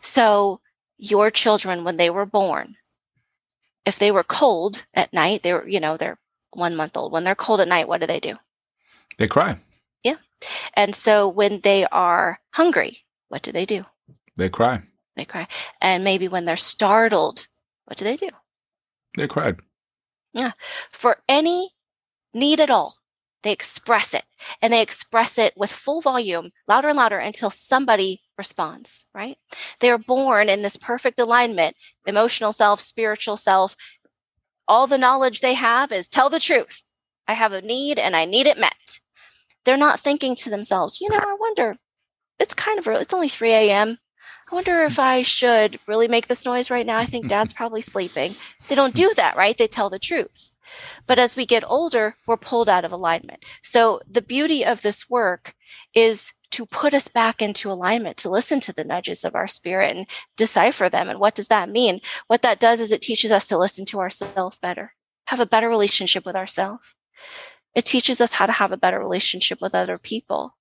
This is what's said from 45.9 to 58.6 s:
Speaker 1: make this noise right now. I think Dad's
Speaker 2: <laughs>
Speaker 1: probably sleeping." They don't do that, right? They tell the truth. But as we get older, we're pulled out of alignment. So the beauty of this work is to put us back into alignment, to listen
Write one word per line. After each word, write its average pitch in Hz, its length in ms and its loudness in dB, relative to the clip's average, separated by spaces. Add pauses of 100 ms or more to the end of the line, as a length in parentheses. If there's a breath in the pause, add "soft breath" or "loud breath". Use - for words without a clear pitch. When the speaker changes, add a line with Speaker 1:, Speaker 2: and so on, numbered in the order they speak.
Speaker 1:
make 233 200 2
this - 180 -4
noise 247 260 -2
right 247 140 -2
now. 220 120 -2
I 233 80 -2
think 240 220 -8
Dad's 208 260 0
Speaker 2:
<laughs> - 0 -
Speaker 1:
probably 226 280 -8
sleeping." 180 540 -6 (320 loud breath)
They 277 80 -2
don't 262 200 2
do 381 200 4
that, - 220 0
right? 202 200 2
They 226 100 2
tell 208 220 -4
the 190 100 -12
truth. - 500 -6 (560 loud breath)
But 247 140 4
as 240 160 4
we 254 100 -4
get 226 240 2
older, 254 460 0 (100)
we're 233 120 2
pulled 233 300 0
out 185 160 4
of 170 80 -6
alignment. 175 520 -4 (180 loud breath)
So 226 380 4 (100)
the 226 140 -2
beauty 294 420 -2
of 233 160 0
this - 260 -4
work 208 460 -2 (400 loud breath)
is 226 400 2 (160)
to 233 160 -8
put 294 300 -2
us 269 120 0
back 226 360 0
into 208 280 -4
alignment, 185 460 -4
to - 120 -6
listen 233 320 0